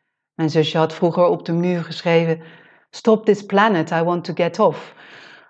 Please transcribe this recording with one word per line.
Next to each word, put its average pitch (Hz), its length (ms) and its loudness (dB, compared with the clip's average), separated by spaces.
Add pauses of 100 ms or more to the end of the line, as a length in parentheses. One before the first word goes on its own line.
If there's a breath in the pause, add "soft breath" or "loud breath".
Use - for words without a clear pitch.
(340 soft breath)
Mijn 160 160 -2
zusje 156 280 0
had 160 160 0
vroeger 175 320 0
op 170 180 -2
de 170 80 -6
muur 175 320 -2
geschreven, 165 580 0 (480 loud breath)
"Stop 220 340 0
this 202 220 2
planet, 196 440 2
I 165 120 0
want 175 220 -2
to 175 100 -8
get 170 240 -2
off." 190 360 0 (560 loud breath)